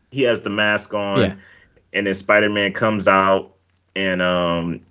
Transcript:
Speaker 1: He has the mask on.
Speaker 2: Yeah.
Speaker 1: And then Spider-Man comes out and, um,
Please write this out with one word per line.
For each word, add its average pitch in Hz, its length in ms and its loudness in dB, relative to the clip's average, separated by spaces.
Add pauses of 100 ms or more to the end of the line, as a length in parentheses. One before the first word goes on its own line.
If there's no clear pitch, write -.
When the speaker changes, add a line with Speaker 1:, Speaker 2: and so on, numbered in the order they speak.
(100)
Speaker 1:
He 135 140 -4
has 117 160 2
the 104 100 -6
mask 104 440 -2
on. 101 260 -2
Speaker 2:
Yeah. 98 140 0 (580)
Speaker 1:
And 101 160 -2
then 95 60 0
Spider-Man 104 580 0
comes 107 340 -2
out 95 460 2 (420)
and, 95 260 -2
um, 87 600 -2 (100)